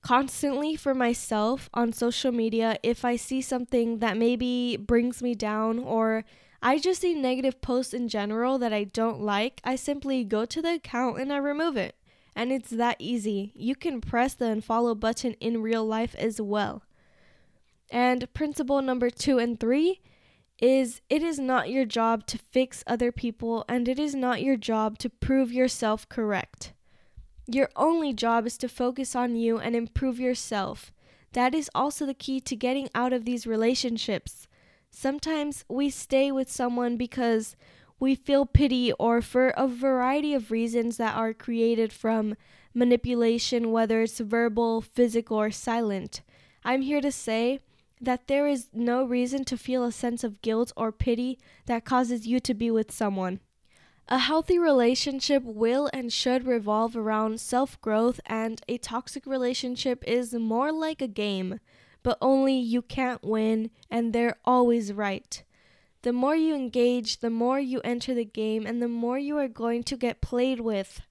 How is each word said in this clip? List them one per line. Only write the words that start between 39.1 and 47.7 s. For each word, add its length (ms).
for 300
a 160
variety 680
of 160
reasons 480
that 180
are 180
created 580
from 420
manipulation, 960
whether 300
it's 180
verbal, 600
physical, 580
or 120
silent. 720
I'm 180
here 180
to 120
say 480